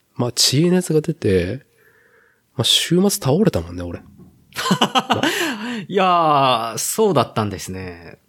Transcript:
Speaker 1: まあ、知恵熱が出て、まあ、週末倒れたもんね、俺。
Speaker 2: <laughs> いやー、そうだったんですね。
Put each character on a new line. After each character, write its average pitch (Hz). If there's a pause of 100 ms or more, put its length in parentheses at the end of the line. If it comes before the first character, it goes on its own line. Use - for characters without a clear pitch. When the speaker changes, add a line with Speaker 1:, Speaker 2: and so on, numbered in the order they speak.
(160)
Speaker 1:
ま 120
あ、 117
知 -
恵 175
熱 175
が 156
出 156
て、 98 (920)
ま 113
あ、 -
週 -
末 202
倒 135 (120)
れ 180
た 92
も 82
ん 90
ね、 87
俺。 87
Speaker 2:
<laughs> -
い 175
や 147
ー、 -
そ 214
う -
だ 127
っ -
た 113
ん 104
で 92
す 90
ね。 90